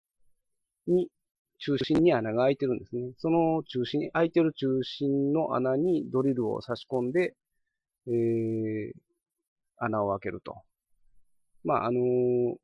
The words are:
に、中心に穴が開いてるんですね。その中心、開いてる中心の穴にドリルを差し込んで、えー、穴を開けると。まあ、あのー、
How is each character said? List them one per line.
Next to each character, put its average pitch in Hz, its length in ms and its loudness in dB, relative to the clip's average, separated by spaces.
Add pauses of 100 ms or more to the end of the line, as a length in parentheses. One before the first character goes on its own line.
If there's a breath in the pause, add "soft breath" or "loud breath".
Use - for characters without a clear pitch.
(880)
に、 175 220 2 (500)
中 143 180 -2
心 151 260 2
に 170 100 6
穴 110 200 0
が 120 100 2
開 139 100 4
い 135 40 -4
て 139 80 -2
る 123 80 0
ん - 60 -2
で - 80 -14
す - 80 -10
ね。 127 220 -8
そ 165 120 -4
の 165 340 2
中 123 220 -4
心、 - 280 -4
開 165 140 2
い 160 40 -12
て 175 100 4
る 160 120 2
中 131 300 0
心 139 480 0
の 151 240 0
穴 131 220 0
に 156 340 0
ド 131 120 2
リ 139 100 2
ル 117 160 0
を 110 120 -4
差 120 140 -6
し - 140 -12
込 127 200 -2
ん - 20 -4
で、 180 240 0 (720)
え 123 40 -6
ー、 113 840 -2 (840)
穴 110 260 -2
を 101 80 0
開 98 100 -2
け 98 100 -6
る 95 100 -10
と。 - 140 -12 (1080)
ま 156 120 0
あ、 110 100 0
あ 120 60 0
の 123 80 0
ー、 123 640 2